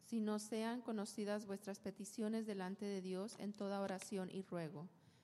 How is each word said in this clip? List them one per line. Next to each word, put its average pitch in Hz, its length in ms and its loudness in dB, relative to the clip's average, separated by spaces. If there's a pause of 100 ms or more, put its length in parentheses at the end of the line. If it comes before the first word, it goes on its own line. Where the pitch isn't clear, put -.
sino 214 340 2
sean 226 420 0
conocidas 208 640 0
vuestras 196 340 -4
peticiones 214 640 0
delante 196 400 0
de 196 160 2
Dios 185 380 0
en 202 120 0
toda 202 300 2
oración 190 500 0
y 190 120 -2
ruego, 170 440 -2 (360)